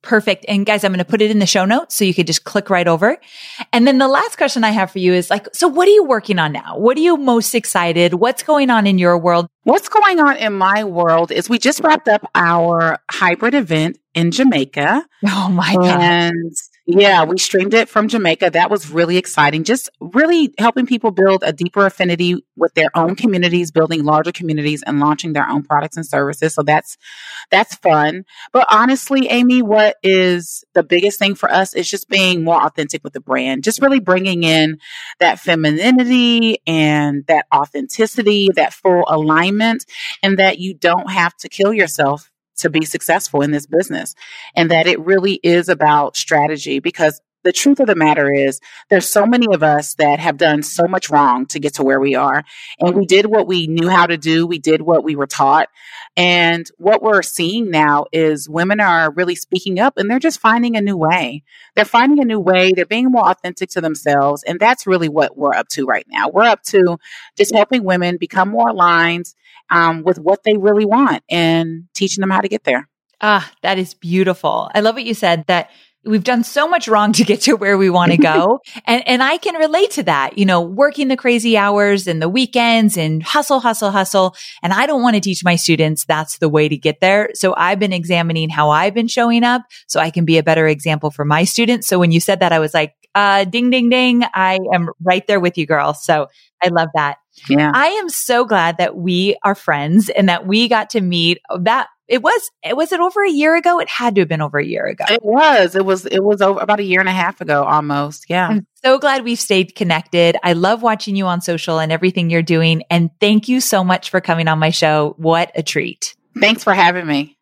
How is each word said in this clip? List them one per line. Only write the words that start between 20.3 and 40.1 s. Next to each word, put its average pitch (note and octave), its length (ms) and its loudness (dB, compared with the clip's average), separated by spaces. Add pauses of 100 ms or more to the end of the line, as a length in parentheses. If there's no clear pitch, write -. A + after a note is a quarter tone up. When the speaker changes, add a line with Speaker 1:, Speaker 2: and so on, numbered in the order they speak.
Speaker 2:
helping A#3 300 0
people A#3 240 -2
build F#3+ 340 2
a - 80 -2
deeper F3 320 -2
affinity F3+ 580 -2 (140)
with E3 160 0
their D#3 240 0
own E3+ 180 0
communities, F3+ 560 -2
building D#3+ 340 -2
larger D#3 280 0
communities D3+ 540 -4
and C#3+ 140 -2
launching D3+ 340 -2
their D3 120 -2
own C#3+ 180 -4
products D#3 340 -4
and D#3 80 -10
services. C#3+ 480 -2
So D#3 80 -2
that's, D3+ 340 -2 (540)
that's F#3+ 240 0
fun. D#3 500 0 (300)
But B3 160 4
honestly, C4 580 2
Amy, B3 320 2
what G#3+ 420 2
is F#3 720 0
the F3 100 2
biggest F3 360 0
thing G3 160 -2
for - 160 -8
us F#3+ 240 0
is F3 160 -4
just - 180 -10
being F#3 340 0
more E3 200 2
authentic D3+ 420 -6
with D3 80 -16
the C3+ 80 -14
brand, C3 440 -4
just - 180 -2
really C#4 180 2
bringing F#3 440 -2
in D#3 340 2 (420)
that F3 180 2
femininity A#3 1300 2
and D3+ 600 0
that D3+ 180 2 (100)
authenticity, G3 1000 0
that D3+ 160 0
full F3+ 360 2
alignment, F3 760 0 (380)